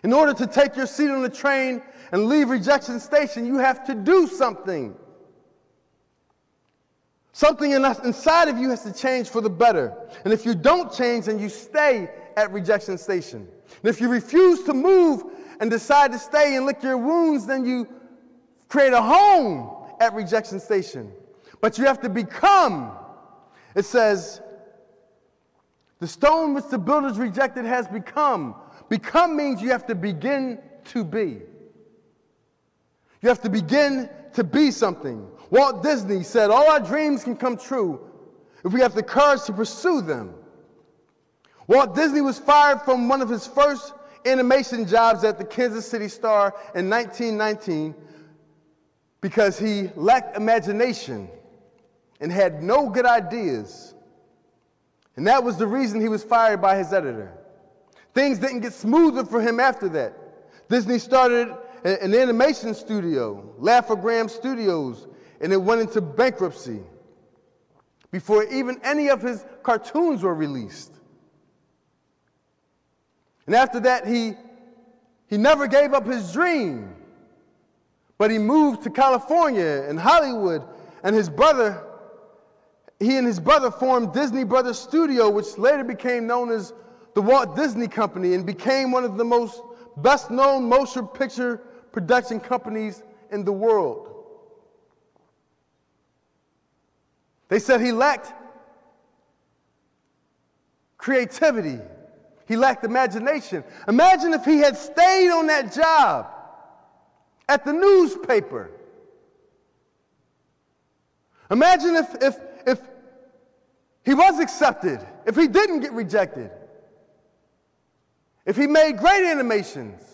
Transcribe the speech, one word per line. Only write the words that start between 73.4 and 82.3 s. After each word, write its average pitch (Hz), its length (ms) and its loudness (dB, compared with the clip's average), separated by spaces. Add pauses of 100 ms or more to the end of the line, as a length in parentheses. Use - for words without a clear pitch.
And 190 80 0
after 254 240 2
that, 247 260 2
he, 226 280 -2 (920)
he 208 100 -4
never 277 300 2
gave 277 260 4
up 262 120 0
his 208 280 -6
dream, 196 600 -2 (1200)
but 214 120 2
he 220 80 0
moved 262 460 2
to 233 60 -6
California 247 1000 0
and 156 120 -6
Hollywood, 220 640 2 (400)
and 208 120 0
his 196 140 0
brother, 214 540 2 (1160)